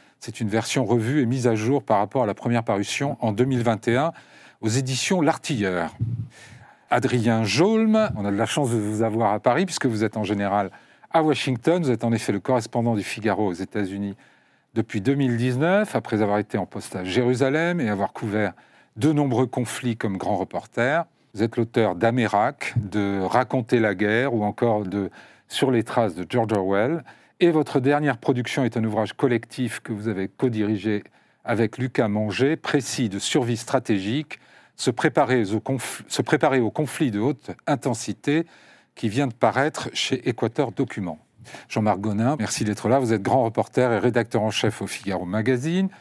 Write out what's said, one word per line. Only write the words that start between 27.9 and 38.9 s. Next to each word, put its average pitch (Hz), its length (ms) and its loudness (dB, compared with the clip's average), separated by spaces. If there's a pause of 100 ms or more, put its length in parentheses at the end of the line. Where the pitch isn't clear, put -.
production 127 460 0
est 117 120 0
un 117 60 0
ouvrage 107 300 -2
collectif 120 680 -2
que - 140 -10
vous 107 160 -6
avez 95 180 -2
codirigé 107 800 -2 (400)
avec 110 340 -2
Lucas 123 300 0
Manger, 107 480 0
Précis 113 520 -2
de 98 120 -4
survie 120 360 0
stratégique, 117 840 -2 (340)
se - 160 -2
préparer 127 540 2 (100)
au 110 60 0
confl-, - 480 -6
se - 120 -4
préparer 139 380 2
au 113 140 0
conflit 147 400 -2
de 101 80 0
haute 127 320 -2 (160)
intensité, 143 760 -2 (520)